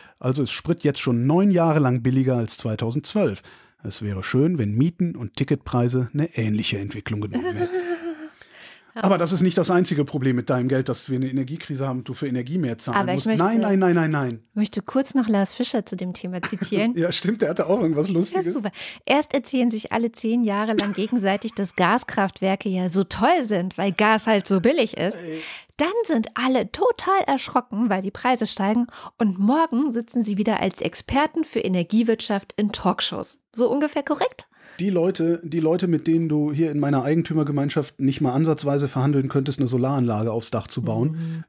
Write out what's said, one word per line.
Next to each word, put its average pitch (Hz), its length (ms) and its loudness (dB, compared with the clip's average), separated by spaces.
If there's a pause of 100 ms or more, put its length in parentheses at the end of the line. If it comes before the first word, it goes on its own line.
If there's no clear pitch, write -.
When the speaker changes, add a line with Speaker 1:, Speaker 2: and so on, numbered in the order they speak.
(200)
Speaker 1:
Also 131 240 0
ist 117 80 -2
Sprit - 320 -2
jetzt 143 160 2
schon 120 260 2
neun 180 240 4
Jahre 165 300 4
lang 127 220 2
billiger 127 340 2
als 117 220 -2
zweitausendzwölf. 120 840 -2 (400)
Es - 200 -8
wäre 101 200 -4
schön, 156 340 2
wenn 104 180 0
Mieten 165 420 0
und 117 200 -10
Ticketpreise 123 800 0
eine 147 240 -2
ähnliche 107 400 -2
Entwicklung 104 420 -6
genommen 170 340 -4
hätten." 359 200 -4
Speaker 2:
<laughs> 330 1200 -10
Speaker 1:
Aber 190 200 2
das 165 120 0
ist 170 120 2
nicht 180 160 2
das 170 120 2
einzige 165 360 2
Problem 131 300 0
mit 120 120 -2
deinem 127 200 0
Geld, 131 200 0
dass 127 220 -6
wir 131 60 0
eine 131 120 -2
Energiekrise 135 580 -4
haben 127 120 -4
und 120 100 -10
du 127 60 -8
für 143 140 -6
Energie 123 280 -4
mehr 123 220 -2
zahlen - 180 -4
Speaker 2:
Aber 196 140 0
ich 180 60 0
Speaker 1:
musst. 139 100 -4
Speaker 2:
möchte 220 180 2
Speaker 1:
Nein, 226 160 2
nein, 202 180 2
nein, 180 160 4
nein, 160 160 2
nein. 127 320 -2 (120)
Speaker 2:
möchte 208 260 -2
kurz 269 340 -2
noch 247 140 2
Lars 196 240 2
Fischer 240 320 -2
zu - 120 -8
dem 180 180 -8
Thema 180 260 -8
zitieren. 208 540 -2
Speaker 1:
<laughs> - 20 -8
Ja, 160 160 0
stimmt, 214 300 -2
der 147 80 2
hatte 156 160 0
auch 185 160 2
irgendwas 160 260 2
Speaker 2:
Ja, 196 60 0
Speaker 1:
Lustiges. 349 400 0
Speaker 2:
super. 208 160 -4 (340)
Erst 285 300 2
erzählen 254 340 0
sich 220 240 -4
alle 226 200 0
zehn 233 320 0
Jahre 214 280 0
lang 202 220 -2
gegenseitig, 208 600 -2
dass 202 220 -4
Gaskraftwerke 190 960 0
ja 185 180 0
so 185 160 2
toll 294 380 2
sind, 185 340 -2
weil 196 160 0
Gas 214 340 2
halt 208 200 2
so 196 160 2
billig 254 340 2
ist. 190 200 -2
Speaker 1:
Ey. 160 260 -10 (340)
Speaker 2:
Dann 320 160 0 (140)
sind 233 260 0
alle 254 400 0
total 392 540 2
erschrocken, 247 640 0
weil 190 100 0
die 196 100 -6
Preise 247 360 0
steigen. 214 400 0 (320)
Und 196 200 2
morgen 277 540 2
sitzen 233 300 -2
sie 202 160 0
wieder 208 220 0
als - 200 -2
Experten 302 640 0
für - 160 -4
Energiewirtschaft 208 960 0
in 208 160 0
Talkshows. - 680 -2 (120)
So 226 180 2
ungefähr 285 320 0
korrekt? - 440 -4 (340)
Speaker 1:
Die 190 100 0
Leute, 170 540 2
die 165 160 -4
Leute, 175 260 2
mit 160 200 0
denen 165 220 2
du 151 240 2
hier 156 180 0
in 147 80 -2
meiner 143 240 2
Eigentümergemeinschaft 147 960 0
nicht 135 220 0
mal 131 140 2
ansatzweise 143 540 0
verhandeln 139 400 0
könntest, 139 300 -2
eine 127 100 0
Solaranlage 120 640 0
aufs 113 180 -4
Dach 110 160 -4
zu - 160 -6
bauen, 117 300 0
Speaker 2:
Mhm. 165 360 -8